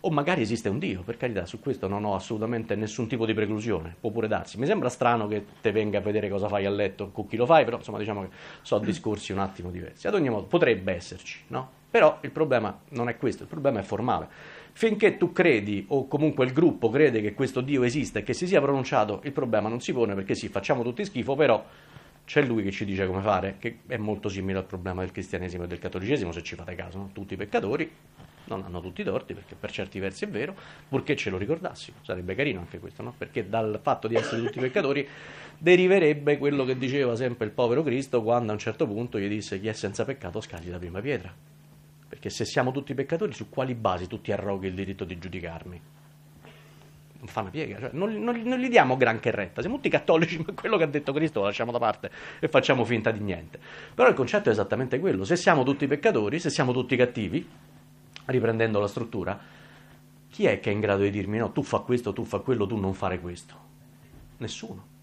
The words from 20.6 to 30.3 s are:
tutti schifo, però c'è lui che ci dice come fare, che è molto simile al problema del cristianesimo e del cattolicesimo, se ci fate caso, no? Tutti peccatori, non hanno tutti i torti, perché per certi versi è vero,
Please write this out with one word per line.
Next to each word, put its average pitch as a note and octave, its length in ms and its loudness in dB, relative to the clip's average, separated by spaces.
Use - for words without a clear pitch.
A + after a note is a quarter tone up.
tutti A#2+ 200 -4
schifo, B2+ 320 -4
però C3 300 4
c'è - 200 2
lui A#2+ 180 2
che G2 80 -2
ci G2 160 -6
dice F#2+ 220 0
come F#2 160 -2
fare, G2 340 0
che A#2 300 -10
è B2+ 100 -6
molto G#2+ 320 -4
simile F#2+ 300 -4
al F#2+ 60 -6
problema F#2 360 -6
del F#2 100 -6
cristianesimo F2+ 520 -8
e E2+ 40 -8
del E2+ 120 -10
cattolicesimo, G2 520 -4
se E2+ 120 -8
ci - 120 -10
fate E2+ 200 -12
caso, F2+ 240 -12
no? G2 120 -10
Tutti G2 240 -10
peccatori, A#2 540 -2
non G2 180 -6
hanno F2+ 160 -8
tutti F#2 220 -10
i - 20 -6
torti, - 300 -4
perché F#2+ 260 -16
per - 120 -8
certi G2 280 -8
versi F#2+ 260 -4
è - 20 -10
vero, D#3 260 -6